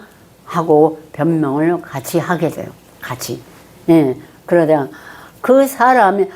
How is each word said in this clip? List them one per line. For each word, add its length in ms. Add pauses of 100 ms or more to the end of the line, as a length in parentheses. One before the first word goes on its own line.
(460)
하고 540 (140)
변명을 680
같이 380
하게 300
돼요. 180 (340)
같이. 400 (480)
예. 260 (300)
그러다 420 (540)
그 260
사람이 680